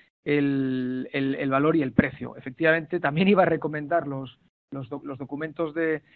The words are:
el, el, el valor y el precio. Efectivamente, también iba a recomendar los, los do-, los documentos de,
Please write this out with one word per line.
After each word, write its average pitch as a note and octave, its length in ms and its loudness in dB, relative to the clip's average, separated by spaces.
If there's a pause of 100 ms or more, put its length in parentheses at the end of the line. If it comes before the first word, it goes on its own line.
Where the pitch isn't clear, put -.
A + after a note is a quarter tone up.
(260)
el, C3 880 0
el, C3+ 220 0
el C#3+ 160 -2
valor D3 240 2
y D#3 80 2
el C3 100 -4
precio. B2 420 0
Efectivamente, D#3+ 640 0
también D#3 280 2
iba G3+ 160 8
a - 20 6
recomendar D3+ 640 0
los, C3+ 320 -8 (320)
los C3+ 180 -10
do-, C#3 160 -10
los C#3 140 -10
documentos D3 560 -8
de, D#3+ 260 -2 (140)